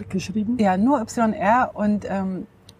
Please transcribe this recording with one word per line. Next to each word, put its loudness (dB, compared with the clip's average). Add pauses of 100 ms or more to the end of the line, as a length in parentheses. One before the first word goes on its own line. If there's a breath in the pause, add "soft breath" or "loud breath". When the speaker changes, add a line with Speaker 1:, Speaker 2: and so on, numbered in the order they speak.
Speaker 1:
geschrieben? -4
Speaker 2:
Ja, 4
nur 4
Y 0
R 2
und, 0
ähm, -4 (320)